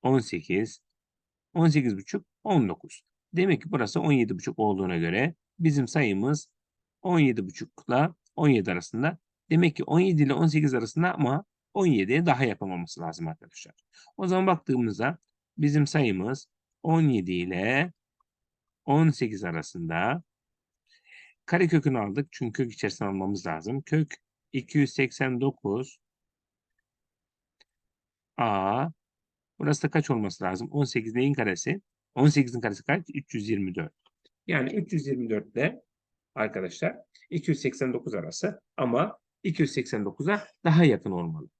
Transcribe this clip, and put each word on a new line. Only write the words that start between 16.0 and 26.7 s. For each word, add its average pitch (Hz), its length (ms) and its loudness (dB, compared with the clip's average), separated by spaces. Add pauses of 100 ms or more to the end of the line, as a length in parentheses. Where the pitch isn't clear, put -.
on 165 180 2
yedi 110 320 2
ile 95 600 -2 (920)
on 151 260 4
sekiz 107 340 -4
arasında. 85 800 -2 (1200)
Karekökünü 165 520 2
aldık 107 320 -4
çünkü 117 220 -6
kök 120 200 -4
içerisine 104 360 -4
almamız 95 380 -4
lazım. 90 360 -6
Kök 156 320 -2 (380)
iki 135 260 -4
yüz 139 140 2
seksen 131 480 -2
dokuz 131 580 -4 (2500)